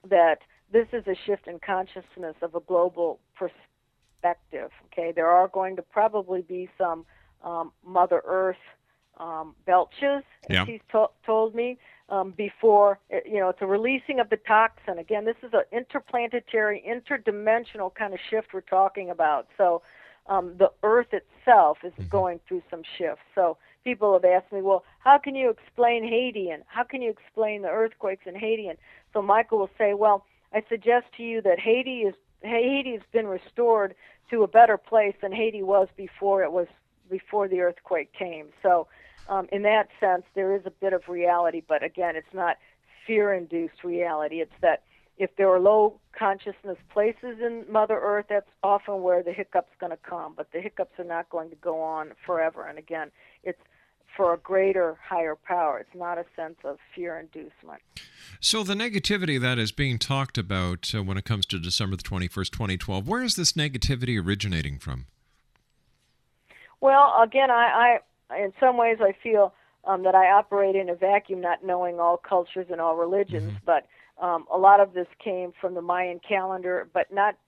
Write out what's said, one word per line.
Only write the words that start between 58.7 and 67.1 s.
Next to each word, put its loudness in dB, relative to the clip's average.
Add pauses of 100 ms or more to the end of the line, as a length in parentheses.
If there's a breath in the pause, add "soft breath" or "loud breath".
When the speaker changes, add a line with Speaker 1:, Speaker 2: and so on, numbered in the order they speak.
Speaker 3:
negativity -4
that -2
is -2
being -4
talked -4
about, -4
uh, -4
when -6
it -8
comes -2
to -6
December -4
the -14
twenty-first, -6
twenty -4
twelve, -6
where -2
is -2
this 0
negativity -2
originating -4
from? -10 (1800 soft breath)
Speaker 1:
Well, 8